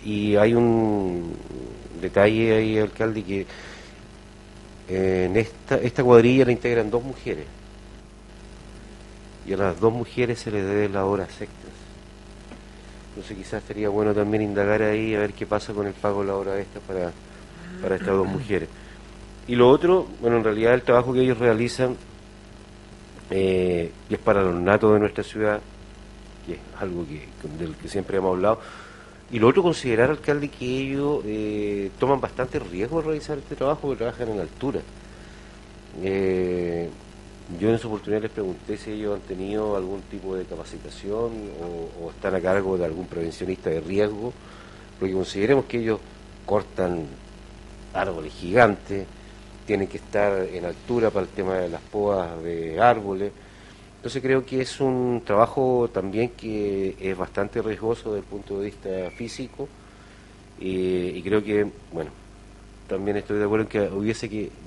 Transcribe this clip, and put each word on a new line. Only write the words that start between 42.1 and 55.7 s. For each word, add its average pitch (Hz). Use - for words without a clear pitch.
están 95
a 92
cargo 95
de 87
algún 85
prevencionista 85
de 80
riesgo, 104
porque 95
consideremos 104
que -
ellos 110
cortan 90
árboles 87
gigantes, 98
tienen 98
que 95
estar 101
en 87
altura 110
para 98
el -
tema 95
de 90
las 82
podas 95
de 82
árboles. 101
Entonces 127
creo 131
que 131
es -
un 123
trabajo 120